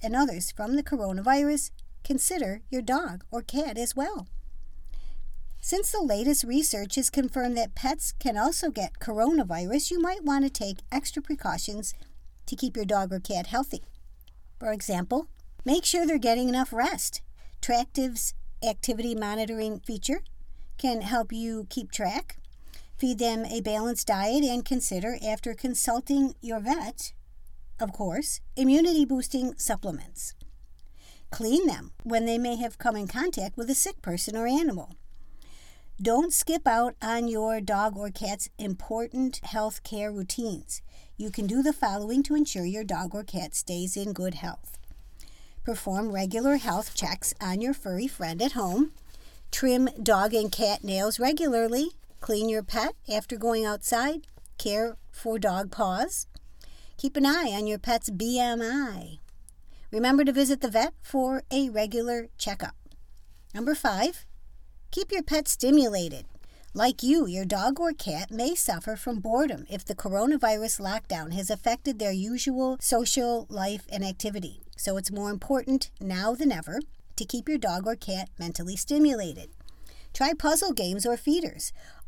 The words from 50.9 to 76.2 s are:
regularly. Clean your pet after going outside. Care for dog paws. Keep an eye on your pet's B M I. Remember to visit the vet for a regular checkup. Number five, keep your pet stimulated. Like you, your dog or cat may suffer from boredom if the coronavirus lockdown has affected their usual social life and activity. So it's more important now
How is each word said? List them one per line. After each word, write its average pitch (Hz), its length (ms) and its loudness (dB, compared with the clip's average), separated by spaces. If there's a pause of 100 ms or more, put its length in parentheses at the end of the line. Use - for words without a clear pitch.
regularly. 262 760 2 (280)
Clean 220 300 0
your 220 120 0
pet 226 340 -2 (140)
after 220 280 -2
going 220 280 2
outside. 233 640 0 (300)
Care 226 400 0 (140)
for 226 280 -2
dog 196 320 0
paws. 214 560 0 (720)
Keep 269 180 -2
an 277 100 6
eye 285 280 4
on 214 140 -2
your 208 120 -2
pet's 233 300 0
B 226 280 0
M 240 240 4
I. 220 580 -2 (720)
Remember 254 340 6
to 269 80 6
visit 269 260 4
the 247 100 0
vet 226 320 4
for 262 480 0
a 269 200 2
regular 233 580 0 (100)
checkup. - 380 -4 (800)
Number 233 220 2
five, 240 500 0 (640)
keep 381 200 -2
your 370 120 0
pet 302 240 2
stimulated. 226 800 4 (480)
Like 240 300 2
you, 285 240 6
your 185 180 0
dog 208 340 2
or 339 140 2
cat 180 380 -4
may 240 240 0
suffer 220 400 0
from 226 240 -4
boredom 226 500 2
if 190 160 -6
the 190 100 -4
coronavirus 220 880 2
lockdown 185 520 -4
has 185 160 -2
affected 226 500 0
their 208 120 2
usual 247 720 0
social 240 680 2
life 202 400 -4
and 196 140 -4
activity. 196 580 -4 (160)
So 196 200 0
it's 190 140 -2
more 202 180 -2
important 262 640 0 (100)
now 190 320 0